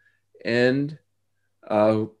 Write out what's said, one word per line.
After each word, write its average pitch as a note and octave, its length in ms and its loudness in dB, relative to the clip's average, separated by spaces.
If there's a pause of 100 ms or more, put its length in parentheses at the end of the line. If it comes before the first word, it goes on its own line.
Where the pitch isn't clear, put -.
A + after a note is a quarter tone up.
(440)
and, B2+ 540 -2 (680)
uh, G#2+ 380 2 (160)